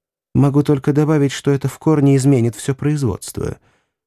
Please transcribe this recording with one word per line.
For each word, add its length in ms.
Могу 280
только 300
добавить, 400
что 180
это 180
в 100
корне 380
изменит 400
все 180
производство. 840